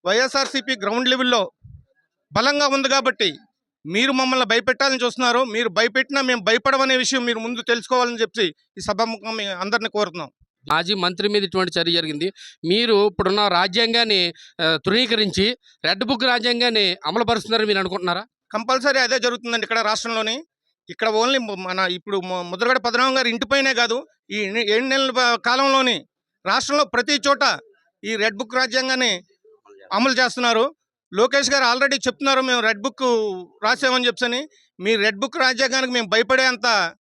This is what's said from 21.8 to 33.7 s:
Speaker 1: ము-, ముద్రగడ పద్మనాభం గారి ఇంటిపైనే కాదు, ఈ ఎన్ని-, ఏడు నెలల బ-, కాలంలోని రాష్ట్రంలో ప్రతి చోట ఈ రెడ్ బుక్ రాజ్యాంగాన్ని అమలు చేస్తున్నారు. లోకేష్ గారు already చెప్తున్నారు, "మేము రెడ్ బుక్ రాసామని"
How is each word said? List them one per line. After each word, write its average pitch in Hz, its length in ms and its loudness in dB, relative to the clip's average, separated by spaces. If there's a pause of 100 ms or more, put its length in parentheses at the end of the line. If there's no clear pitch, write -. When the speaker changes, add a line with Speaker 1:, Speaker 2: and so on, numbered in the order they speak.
Speaker 1:
ము-, 180 260 -4
ముద్రగడ 233 340 0
పద్మనాభం 254 400 2
గారి 240 120 0
ఇంటిపైనే 269 440 0
కాదు, 240 340 0 (240)
ఈ 202 40 -8
ఎన్ని-, 208 340 -2
ఏడు 233 160 2
నెలల 269 260 0
బ-, 240 240 2 (100)
కాలంలోని 262 600 2 (400)
రాష్ట్రంలో 262 380 0
ప్రతి 277 440 0
చోట 277 320 2 (440)
ఈ 220 120 -4
రెడ్ 214 200 0
బుక్ 226 200 -10
రాజ్యాంగాన్ని 254 680 0 (680)
అమలు 247 200 2
చేస్తున్నారు. 247 640 2 (380)
లోకేష్ 254 380 2
గారు 269 120 2
already 262 440 2
చెప్తున్నారు, 269 340 0
"మేము 247 200 0
రెడ్ 214 200 0
బుక్ 262 200 -6 (640)
రాసామని" 254 420 2